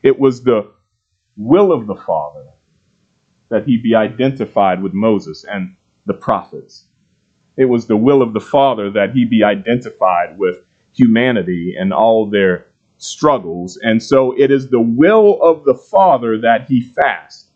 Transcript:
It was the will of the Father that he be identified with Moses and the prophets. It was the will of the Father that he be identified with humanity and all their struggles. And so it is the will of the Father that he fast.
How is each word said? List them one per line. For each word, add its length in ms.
It 180
was 240
the 260
will 340
of 160
the 80
Father 500
that 160
he 120
be 180
identified 880
with 100
Moses 520
and 300
the 80
prophets. 720
It 100
was 200
the 100
will 260
of 120
the 80
Father 500
that 220
he 100
be 200
identified 920
with 200
humanity 880
and 140
all 360
their 360
struggles. 840
And 200
so 360
it 120
is 200
the 120
will 600
of 220
the 120
Father 680
that 260
he 140
fast. 760